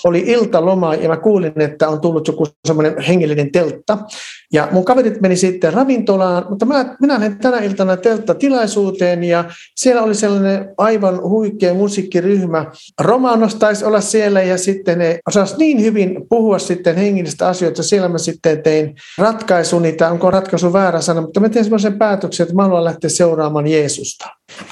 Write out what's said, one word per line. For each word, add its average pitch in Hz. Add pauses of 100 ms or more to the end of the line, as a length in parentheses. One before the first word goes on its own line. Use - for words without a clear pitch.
oli 175
iltaloma, 185
ja 160
mä 165
kuulin, 165
että 151
on 156
tullut 160
joku 156 (200)
semmoinen 151
hengellinen 147
teltta. 180 (540)
Ja 151
mun 185
kaverit 240
meni 185
sitten 180
ravintolaan, 196
mutta 208
mä, 262
minä 285
lähdin 208
tänä 247
iltana 196
telttatilaisuuteen, 202
ja 170 (320)
siellä 240
oli 220
sellainen 196 (100)
aivan 196
huikea 202
musiikkiryhmä. 185 (340)
Romanos 226
taisi 214
olla 214
siellä, 202
ja 185
sitten 180
ne 170 (100)
osasi 196
niin 302
hyvin 196
puhua 220
sitten 175
hengellistä 180
asioita. 175
Siellä 185
mä 170
sitten 160
tein 156 (240)
ratkaisuni, 175
tai 165
onko 175
ratkaisu 180
väärä 180
sana, 165
mutta 160
mä 220
tein 220
semmoisen 208
päätöksen, 196
että 170
mä 196
haluan 180
lähteä 165
seuraamaan 156
Jeesusta. 147 (440)